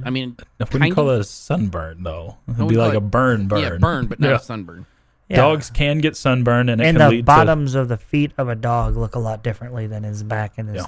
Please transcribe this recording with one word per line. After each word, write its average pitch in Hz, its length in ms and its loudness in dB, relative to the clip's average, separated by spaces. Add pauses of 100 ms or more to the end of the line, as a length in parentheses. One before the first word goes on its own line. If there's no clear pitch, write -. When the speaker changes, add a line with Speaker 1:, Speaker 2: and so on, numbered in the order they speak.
Speaker 1:
I 123 40 -6
mean, 127 300 -6
Speaker 2:
I - 240 -10
wouldn't 135 200 -2
Speaker 1:
kind 180 120 2
Speaker 2:
call 147 140 2
Speaker 1:
of. 123 80 2
Speaker 2:
it 104 40 0
a - 40 -2
sunburn, 87 800 -6
though. 85 340 -12 (100)
It'd 117 140 -4
Speaker 1:
I - 20 0
would 107 60 -2
Speaker 2:
be 110 60 4
Speaker 1:
call 113 100 4
Speaker 2:
like 110 80 0
Speaker 1:
it, 107 40 0
Speaker 2:
a 101 40 0
burn 113 460 0
burn. 101 140 0
Speaker 1:
yeah, 87 160 -4
burn, 135 300 2
but 113 140 -4
not 143 80 2
Speaker 2:
Yeah. 131 60 2
Speaker 1:
a 117 40 0
sunburn. 92 460 -12 (420)
Speaker 3:
Yeah. 190 80 -4
Speaker 2:
Dogs 147 340 2
can 147 300 0
get 151 160 0
sunburn, 123 540 2
and 113 100 0
it 135 80 2
Speaker 3:
And 160 100 4
Speaker 2:
can 156 120 8
Speaker 3:
the - 20 4
Speaker 2:
lead 117 60 2
to 120 80 -2
Speaker 3:
bottoms 147 500 4
of 131 140 0
the 117 80 -2
feet 147 400 -2
of 131 100 -2
a 120 80 -4
dog 113 400 0
look 113 200 -4
a 123 40 -4
lot 110 240 -6
differently 120 420 -6
than 107 180 -8
his 104 200 -8
back 107 340 -6
and 110 120 -8
his 104 80 -8
Speaker 2:
Yeah. 90 100 -6